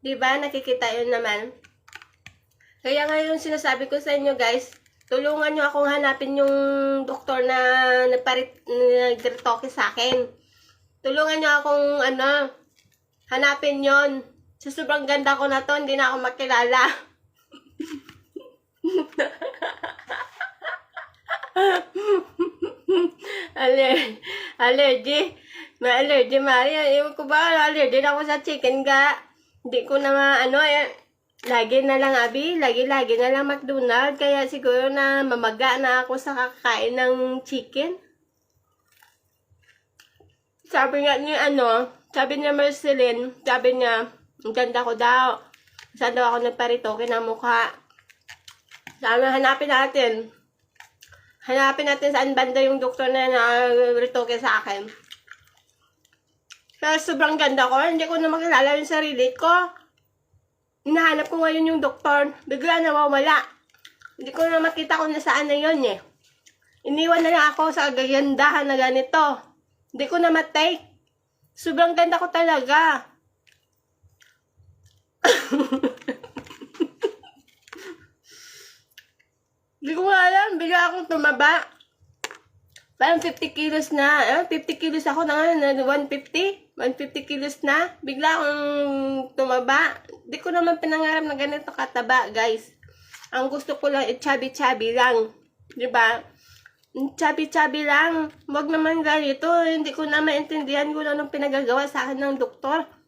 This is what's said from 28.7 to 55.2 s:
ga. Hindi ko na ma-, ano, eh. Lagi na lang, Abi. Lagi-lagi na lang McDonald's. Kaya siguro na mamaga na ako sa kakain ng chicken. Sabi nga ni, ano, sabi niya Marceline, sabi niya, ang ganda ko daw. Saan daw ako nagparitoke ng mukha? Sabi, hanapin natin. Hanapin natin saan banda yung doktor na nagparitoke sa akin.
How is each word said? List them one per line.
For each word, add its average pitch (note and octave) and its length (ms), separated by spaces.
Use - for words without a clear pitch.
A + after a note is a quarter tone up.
ga. C#4 480
Hindi - 240
ko C#4 80
na C#4 160
ma-, C#4 320
ano, C4 160
eh. D4 320
Lagi A#3+ 360
na C4+ 120
lang, C4+ 200
Abi. C4+ 440
Lagi-lagi B3+ 560
na B3 160
lang C#4 160
McDonald's. C4+ 720
Kaya C#4 280
siguro C4 440
na C#4 320
mamaga B3 560
na B3+ 240
ako B3+ 160
sa C#4 160
kakain B3 640
ng B3+ 480
chicken. C#4 480
Sabi C#4+ 400
nga C#4 80
ni, C#4+ 160
ano, B3+ 560
sabi C#4 300
niya D4 100
Marceline, C4+ 800
sabi B3 340
niya, A#3 320
ang A3 120
ganda A#3+ 280
ko A#3 160
daw. B3 400
Saan A#3+ 220
daw A#3+ 160
ako A#3+ 160
nagparitoke A#3+ 580
ng A#3 160
mukha? A3+ 480
Sabi, A#3+ 280
hanapin C4+ 440
natin. C4+ 400
Hanapin C#4 480
natin C#4+ 240
saan C4+ 200
banda C4 280
yung C4+ 160
doktor B3+ 320
na C4 160
nagparitoke A#3+ 1120
sa G#3+ 240
akin. G3+ 240